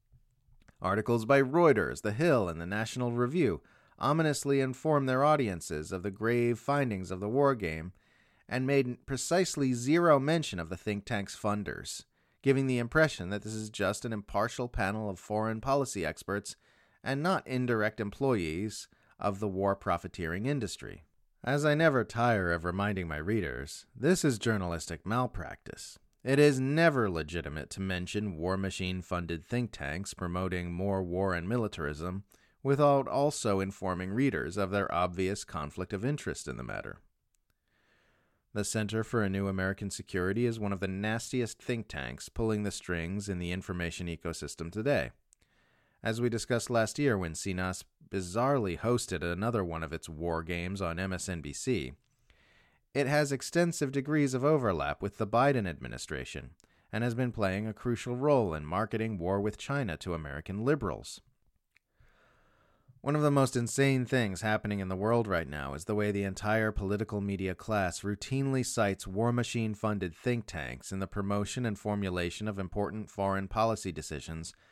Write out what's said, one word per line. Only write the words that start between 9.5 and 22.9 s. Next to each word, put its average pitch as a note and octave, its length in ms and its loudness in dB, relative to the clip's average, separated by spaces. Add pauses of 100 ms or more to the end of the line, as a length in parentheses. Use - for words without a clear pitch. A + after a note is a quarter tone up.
zero D3 460 6
mention D3 400 0
of E2 100 -6
the F2+ 80 -6
think G2+ 300 -4
tank's G2+ 280 -4
funders, - 680 -4 (380)
giving C3+ 240 4
the C3 100 2
impression A#2+ 540 2
that G2+ 120 -4
this A2 120 -8
is G#2+ 160 -6
just G2+ 340 -2
an A#2 80 -4
impartial A2 560 -2
panel G#2+ 400 -2
of F#2 100 -6
foreign A2 400 -2
policy C3 460 0
experts F#2+ 520 -6 (460)
and C3+ 200 -4
not F3+ 240 0
indirect A#2+ 520 0
employees G2+ 880 -2 (300)
of G2 200 -2
the G#2 100 -2
war G2 260 2
profiteering F2 680 -2
industry. A2+ 600 -4 (380)
As C#3+ 220 0
I D3+ 100 6
never D3 300 6
tire A2 480 2
of E2+ 140 0
reminding F#2+ 420 0